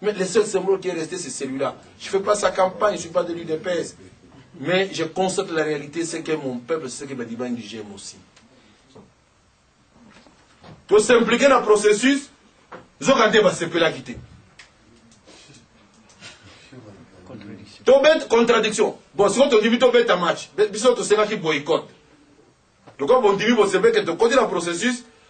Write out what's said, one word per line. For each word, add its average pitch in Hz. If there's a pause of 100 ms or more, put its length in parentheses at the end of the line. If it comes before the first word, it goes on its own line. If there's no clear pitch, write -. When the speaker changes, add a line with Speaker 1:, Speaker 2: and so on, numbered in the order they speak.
Speaker 1:
Mais 208
le 185
seul 214
symbole 185
qui 185
est 175
resté, 165
c'est 139
celui-là. 135 (240)
Je -
fais 196
pas 208
sa -
campagne, 190
je -
suis 165
pas 175
de 165
l'U 165
D 156
P 185
S. 165 (640)
Mais 180
je 165
constate 185
la 160
réalité, 151
c'est 160
que 160
mon 131
peuple, 139
c'est 143
que 135
Badiba 120
Ndije 110 (120)
aussi. - (2750)
Pour 208
s'impliquer 240
dans 247
le -
processus, 208 (720)
Nzoka 220
nde 208
basepelaki 165
te. - (3000)
Speaker 2:
Contradiction. 101
Speaker 1:
Tobet-, 277
contradiction. 226 (160)
Bon, 196
sikoyo 240
tondimi 233
tobeta 233
match. 170
Be-, 208
biso 220
tosengaki 214
boycott. 156 (1080)
Lokola 233
bondimi 208
bosepeleke 208
tokoti 214
na 247
processus, 175 (260)